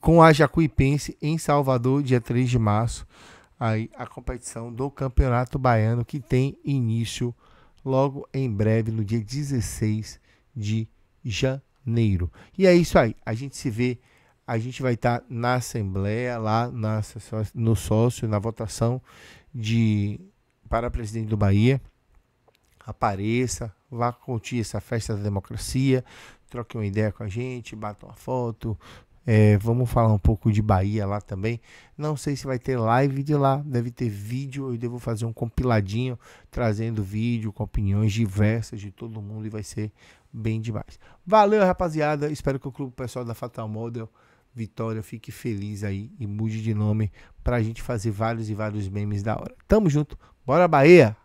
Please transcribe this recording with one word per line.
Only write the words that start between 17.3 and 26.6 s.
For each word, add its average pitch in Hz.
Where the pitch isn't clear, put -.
no 113
sócio, 117
na 107
votação 113
de, 110
para 117
presidente 113
do 110
Bahia. 104
Apareça, 110
vá 120
curtir 120
essa 104
festa 113
da 101
democracia, 120
troque 117